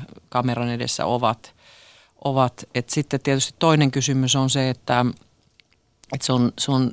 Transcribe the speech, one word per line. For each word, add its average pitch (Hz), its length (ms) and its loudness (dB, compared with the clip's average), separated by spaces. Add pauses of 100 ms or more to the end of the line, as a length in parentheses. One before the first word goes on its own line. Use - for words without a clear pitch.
(280)
kameran 120 400 -2
edessä 120 380 -4
ovat, 120 500 -2 (720)
ovat. 131 480 0
Et 123 160 -4
sitten 143 300 -2
tietysti 135 380 0
toinen 151 320 4
kysymys 131 460 0
on 131 140 2
se, 131 200 0
että, 123 360 0 (1040)
että 135 140 -4
se 131 60 2
on, 123 260 2
se - 140 -4
on, 131 200 0